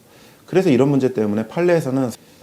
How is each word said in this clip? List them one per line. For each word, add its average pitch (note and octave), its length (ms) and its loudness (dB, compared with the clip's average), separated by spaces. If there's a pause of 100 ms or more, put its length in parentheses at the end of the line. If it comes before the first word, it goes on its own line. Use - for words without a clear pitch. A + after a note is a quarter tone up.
(460)
그래서 F#3 240 0
이런 C3+ 200 4
문제 C3 240 0
때문에 G#2+ 340 -2
판례에서는 C3+ 640 -2 (320)